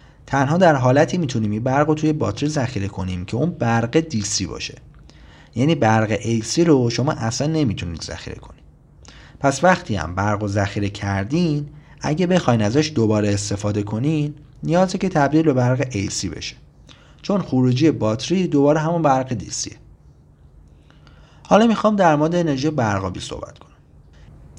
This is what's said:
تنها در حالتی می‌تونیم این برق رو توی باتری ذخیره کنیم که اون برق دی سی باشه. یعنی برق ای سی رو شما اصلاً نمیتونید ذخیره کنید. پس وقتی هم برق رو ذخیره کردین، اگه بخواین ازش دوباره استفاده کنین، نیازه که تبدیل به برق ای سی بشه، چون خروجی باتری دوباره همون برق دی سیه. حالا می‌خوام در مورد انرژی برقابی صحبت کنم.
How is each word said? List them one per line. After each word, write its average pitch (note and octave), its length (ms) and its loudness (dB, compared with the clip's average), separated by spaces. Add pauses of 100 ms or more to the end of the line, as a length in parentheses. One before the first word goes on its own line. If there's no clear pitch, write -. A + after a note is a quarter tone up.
(260)
تنها C#3 320 2
در F3 160 6
حالتی C3+ 440 4
می‌تونیم A#2 320 -2
این G#2+ 120 -4
برق C#3 260 0
رو D#3 60 4
توی D#3 180 0
باتری B2+ 360 -2
ذخیره A2+ 400 -4
کنیم F#2 360 -6
که G#2+ 120 -6
اون D3+ 140 -2
برق A#2 500 0
دی D#3+ 220 -4
سی G2 240 -4
باشه. - 280 -10 (840)
یعنی C#3+ 180 2
برق A2 460 2
ای A2+ 220 -2
سی E3+ 220 0
رو C3 260 4
شما D3 220 -2
اصلاً B2 340 -4
نمیتونید A2+ 560 -4
ذخیره - 340 -12
کنید. - 260 -20 (800)
پس C#3 240 2
وقتی F3+ 320 2
هم E2 180 -6
برق G#2 280 -2
رو G#2+ 60 -4
ذخیره G2+ 400 -2
کردین، B2+ 800 -2 (340)
اگه D#3 260 -2
بخواین D3+ 360 2
ازش D3 320 0
دوباره G#2+ 360 2
استفاده G#2 520 -2
کنین، D3 520 -2 (280)
نیازه F3+ 360 0
که F#3+ 100 0
تبدیل D3+ 340 2
به D3+ 100 4
برق B2+ 380 2
ای G2 200 -4
سی - 180 -6
بشه، - 280 -12 (680)
چون G3 200 0
خروجی B2+ 480 2
باتری B2 560 0
دوباره D3 340 4
همون E3 220 -2
برق C3 320 0
دی F#2 160 -8
سیه. - 260 -10 (1700)
حالا G#3 180 6
می‌خوام G#3+ 300 2
در E3+ 200 4
مورد D#3 180 0
انرژی D#3 360 0
برقابی G2 500 -2
صحبت - 380 -12
کنم. - 120 -20 (880)